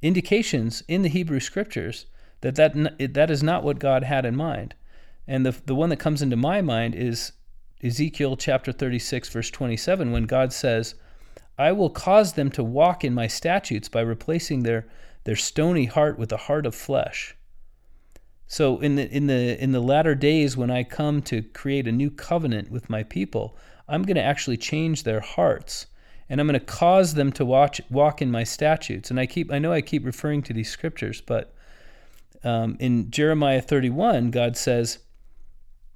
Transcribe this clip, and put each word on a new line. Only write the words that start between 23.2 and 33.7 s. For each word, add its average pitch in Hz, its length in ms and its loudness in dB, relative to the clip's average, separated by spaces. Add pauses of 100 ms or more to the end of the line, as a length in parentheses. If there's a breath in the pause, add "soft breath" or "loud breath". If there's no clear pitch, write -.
I'm 160 160 -2
gonna 190 160 2
actually 127 380 0
change 156 460 -2
their 110 160 0
hearts, - 680 -2 (420 soft breath)
and 135 100 0
I'm 147 80 2
gonna 139 120 2
cause 175 540 4
them 139 200 2
to 135 120 0
watch, 135 440 4
walk 147 320 4
in 127 100 0
my 113 120 0
statutes. 151 640 -2
And 123 100 0
I 127 60 2
keep, 160 260 -4
I 143 80 0
know 165 140 0
I 156 80 2
keep 151 240 -2
referring 147 380 -2
to - 100 -8
these 113 160 -4
scriptures, - 520 -8
but, - 320 -4 (880 soft breath)
um, 113 360 0
in 120 300 2
Jeremiah 143 520 2
thirty-one, 131 720 2